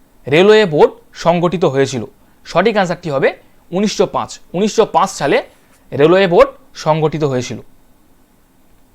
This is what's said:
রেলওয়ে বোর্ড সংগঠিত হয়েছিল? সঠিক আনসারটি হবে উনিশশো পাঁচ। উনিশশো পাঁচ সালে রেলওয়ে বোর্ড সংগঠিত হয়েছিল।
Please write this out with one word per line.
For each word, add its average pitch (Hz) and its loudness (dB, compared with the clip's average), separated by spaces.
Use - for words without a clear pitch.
রেলওয়ে 202 4
বোর্ড 165 2
সংগঠিত 175 -2
হয়েছিল? 131 -2
সঠিক 202 0
আনসারটি 175 -4
হবে 175 -2
উনিশশো 196 -2
পাঁচ। 117 -8
উনিশশো 196 0
পাঁচ - 0
সালে 175 -2
রেলওয়ে 165 2
বোর্ড 180 2
সংগঠিত 156 -2
হয়েছিল। 127 -6